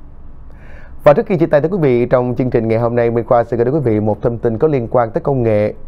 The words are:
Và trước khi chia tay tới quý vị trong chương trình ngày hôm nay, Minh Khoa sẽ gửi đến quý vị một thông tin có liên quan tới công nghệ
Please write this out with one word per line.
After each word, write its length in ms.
Và 80
trước 140
khi 100
chia 100
tay 140
tới 100
quý 100
vị 260
trong 280
chương 160
trình 180
ngày 100
hôm 180
nay, 140
Minh 140
Khoa 200
sẽ 120
gửi 80
đến 100
quý 60
vị 200
một 220
thông 160
tin 200
có 100
liên 220
quan 200
tới 100
công 220
nghệ 320